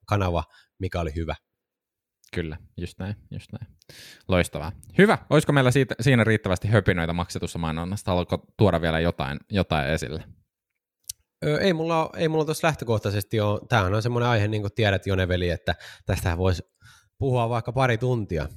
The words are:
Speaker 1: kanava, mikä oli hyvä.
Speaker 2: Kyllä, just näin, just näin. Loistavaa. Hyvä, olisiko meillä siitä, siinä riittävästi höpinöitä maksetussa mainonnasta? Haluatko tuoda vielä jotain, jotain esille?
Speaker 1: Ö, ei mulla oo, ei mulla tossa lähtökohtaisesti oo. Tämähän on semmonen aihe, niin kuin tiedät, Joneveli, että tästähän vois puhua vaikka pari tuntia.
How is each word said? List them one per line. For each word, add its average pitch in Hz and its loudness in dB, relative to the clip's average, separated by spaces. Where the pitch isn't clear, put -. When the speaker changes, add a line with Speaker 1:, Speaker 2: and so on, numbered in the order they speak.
Speaker 1:
kanava, 90 0
mikä 90 -4
oli 80 -4
hyvä. 78 -6
Speaker 2:
Kyllä, 80 -6
just - -12
näin, 98 -8
just 98 -14
näin. - -14
Loistavaa. 85 0
Hyvä, 196 6
olisiko 151 4
meillä 131 4
siitä, 135 2
siinä 120 4
riittävästi 104 0
höpinöitä 90 2
maksetussa 87 -4
mainonnasta? 85 -4
Haluatko 90 0
tuoda 87 4
vielä 82 2
jotain, 73 -2
jotain 82 0
esille? 76 -4
Speaker 1:
Ö, 151 0
ei 190 2
mulla 160 0
oo, - -6
ei 170 0
mulla 156 0
tossa 156 -2
lähtökohtaisesti 110 -2
oo. 104 0
Tämähän 101 2
on 107 0
semmonen 120 0
aihe, 107 2
niin 107 -2
kuin 101 -6
tiedät, 101 0
Joneveli, 90 0
että 85 -2
tästähän 85 -2
vois 90 0
puhua 123 0
vaikka 117 -4
pari 123 2
tuntia. 107 -2